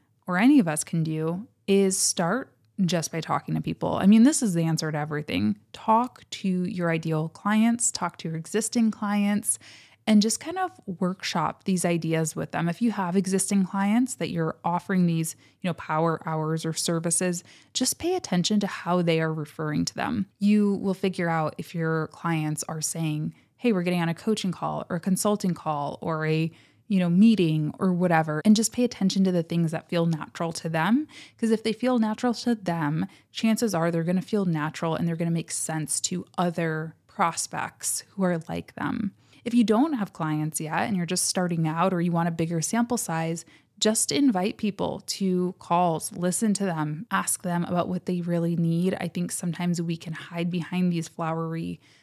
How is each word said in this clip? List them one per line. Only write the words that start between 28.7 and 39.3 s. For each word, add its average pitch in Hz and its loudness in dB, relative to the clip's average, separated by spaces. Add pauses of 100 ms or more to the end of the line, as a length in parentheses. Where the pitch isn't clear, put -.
pay 247 -2
attention 190 0
to 190 4
the 175 2
things 170 0
that - -8
feel 170 2
natural 165 -2
to - -6
them. 196 2 (300)
'Cause 226 0
if 220 2
they 220 -2
feel 247 0
natural 220 0
to 240 -2
them, 170 -2 (260)
chances 220 0
are 170 2
they're 165 0
gonna 180 0
feel 202 -2
natural 156 -2
and 170 -2
they're 165 -2
gonna 165 -2
make 165 -2
sense - -4
to 180 -4 (140)
other 160 -2 (120)
prospects - -4
who 196 -6
are 175 0
like - -8
them. - -4 (320)